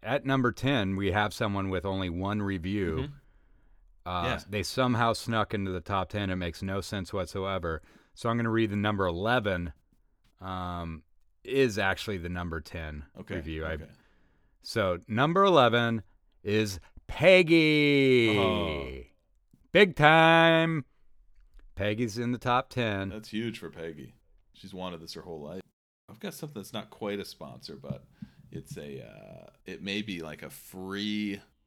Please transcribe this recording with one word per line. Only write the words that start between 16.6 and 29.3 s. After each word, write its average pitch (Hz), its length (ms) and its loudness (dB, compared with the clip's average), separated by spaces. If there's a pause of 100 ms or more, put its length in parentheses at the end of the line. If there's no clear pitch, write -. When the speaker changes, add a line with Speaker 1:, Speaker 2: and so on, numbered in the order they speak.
Speaker 1:
Peggy. 147 1300 6
Speaker 2:
Oh. 98 500 0 (840)
Speaker 1:
Big 185 240 6
time. 165 880 6 (920)
Peggy's 107 420 -2
in 120 140 -2
the 120 80 -6
top 127 320 -2
ten. 101 380 -2
Speaker 2:
That's 107 200 -12
huge 110 300 -6
for 82 100 -10
Peggy. 76 460 -12 (380)
She's 95 200 -18
wanted 92 260 -8
this 82 140 -14
her 82 80 -14
whole 82 200 -12
life. 85 200 -12 (480)
I've - 100 -20
got 202 140 -10
something 147 260 -12
that's 95 140 -14
not 107 160 -10
quite 101 300 -6
a 98 60 -8
sponsor, 71 500 -16
but - 280 -12 (480)
it's - 260 -14
a, 69 280 -12
uh, 50 440 -20 (180)